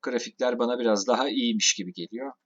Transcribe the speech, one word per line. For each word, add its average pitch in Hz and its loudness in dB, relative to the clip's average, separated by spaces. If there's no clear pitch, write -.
Grafikler 123 -2
bana 123 0
biraz 107 2
daha 127 2
iyiymiş 120 2
gibi 90 -8
geliyor. 113 -8